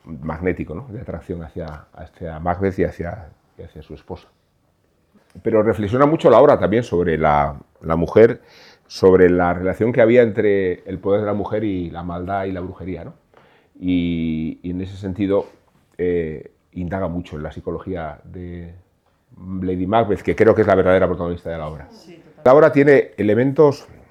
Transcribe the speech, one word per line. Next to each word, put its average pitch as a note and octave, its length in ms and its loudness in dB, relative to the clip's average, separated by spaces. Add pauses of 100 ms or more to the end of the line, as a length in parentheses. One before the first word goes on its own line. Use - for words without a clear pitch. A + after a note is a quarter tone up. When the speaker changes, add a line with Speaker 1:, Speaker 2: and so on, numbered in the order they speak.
Speaker 1:
magnético, D#2+ 720 -8
¿no? A#2 160 -14
De G#2+ 100 -14
atracción E2+ 420 -12
hacia, D#2+ 520 -14
hacia E2 460 -16
Macbeth F2 380 -4
y F#2 60 2
hacia, E2 460 -10 (260)
y F#2 60 -20
hacia E2 180 -20
su D2+ 140 -20
esposa. - 340 -18 (1120)
Pero A2 200 2
reflexiona G#2+ 420 0
mucho D#3+ 240 2
la A#2+ 120 8
obra C#3+ 180 6
también G#2+ 240 0
sobre F2 340 -2
la, D2 420 0 (220)
la E2 160 -4
mujer, A2 460 4 (440)
sobre F#2 440 6
la F2 240 0
relación F#2 400 -4
que A#2+ 80 4
había A#2 180 6
entre G2+ 640 0
el F#2+ 140 -10
poder G2+ 240 0
de G#2 40 -4
la G#2 60 -2
mujer G#2 320 -4
y F#2 260 -6
la E2 120 -14
maldad F2+ 420 -8
y F#2+ 80 -6
la F2+ 80 -8
brujería, F2 440 -12
¿no? - 100 -18 (680)
Y, E2 800 -2
y F2+ 100 -8
en F#2 100 -8
ese F#2+ 160 -14
sentido, G2 480 -2 (500)
eh, E2+ 560 -6 (200)
indaga F#2 360 -8
mucho E2+ 280 -10
en D2+ 80 -10
la D#2 60 -10
psicología E2+ 720 -12
de F2 500 -16 (880)
Lady F#2 240 -4
Macbeth, G#2 340 0
que F2 160 -4
creo G#2+ 180 6
que G#2+ 60 2
es G#2+ 60 2
la G2+ 80 4
verdadera F#2 320 4
protagonista F2 420 -6
de E2+ 80 -8
la D#2 100 -10
obra. D2+ 240 -16
Speaker 2:
Sí, - 220 -20
totalmente. - 100 -20 (220)
Speaker 1:
La B2+ 100 8
obra D#3 180 6
tiene C#3 440 4
elementos C3+ 720 2 (240)